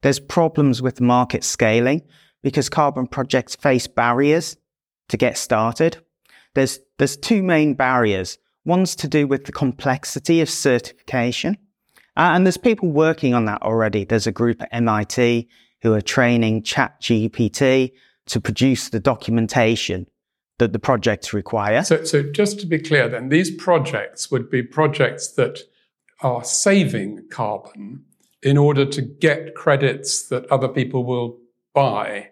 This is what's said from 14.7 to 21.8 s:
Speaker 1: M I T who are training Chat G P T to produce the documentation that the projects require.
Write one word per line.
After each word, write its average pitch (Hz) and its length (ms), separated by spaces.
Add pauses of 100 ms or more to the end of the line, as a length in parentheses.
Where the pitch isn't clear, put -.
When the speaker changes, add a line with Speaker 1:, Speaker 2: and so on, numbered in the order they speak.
Speaker 1:
M 117 180
I 107 140
T 120 460 (340)
who 113 120
are 107 60
training 117 600
Chat - 380
G 113 280
P 113 200
T 131 440 (340)
to - 140
produce 123 500
the 110 100
documentation 113 1040 (520)
that 113 140
the 104 60
projects 110 540
require. 107 500